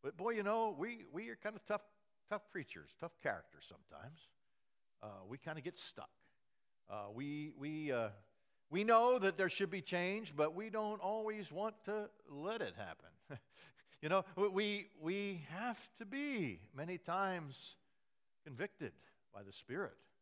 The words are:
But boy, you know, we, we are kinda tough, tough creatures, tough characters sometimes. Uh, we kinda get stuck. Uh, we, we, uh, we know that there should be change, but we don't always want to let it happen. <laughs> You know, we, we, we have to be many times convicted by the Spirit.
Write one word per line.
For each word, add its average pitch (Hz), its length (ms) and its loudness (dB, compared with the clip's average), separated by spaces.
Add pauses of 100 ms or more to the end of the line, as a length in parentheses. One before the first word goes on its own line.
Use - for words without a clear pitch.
But 143 140 -6
boy, 190 140 2
you 214 120 2
know, 214 360 4
we, 226 340 -2
we 208 160 -4
are 233 80 -6
kinda 214 300 -4
tough, 208 160 0 (480)
tough 202 200 -4
creatures, 101 380 -8 (100)
tough 165 140 -6 (100)
characters 85 460 -2
sometimes. 95 500 -16 (840)
Uh, 98 260 -12
we 123 80 -8
kinda 156 240 -8
get 160 180 -8
stuck. - 300 -10 (800)
Uh, 101 260 -6
we, 147 440 -4
we, 151 340 -2
uh, 117 160 4 (600)
we 190 140 4
know 233 340 10
that 190 180 6
there 190 140 4
should 190 200 2
be 185 120 -2
change, 180 520 0
but 151 200 4
we 214 160 -4
don't 214 300 0
always 214 520 0
want 208 220 -2 (100)
to 208 240 0 (220)
let 175 320 -2
it 101 140 -2
happen. 87 680 -10
<laughs> - 60 -20 (520)
You 151 60 -2
know, 185 160 4 (100)
we, 202 140 4
we, 202 380 2 (140)
we 190 400 -2 (100)
have 214 280 -4 (200)
to 220 80 -8
be 208 540 -2 (140)
many 165 220 -4
times 175 580 0 (920)
convicted 151 460 -6 (420)
by 101 80 -10
the 98 100 -14
Spirit. 139 400 -4 (300)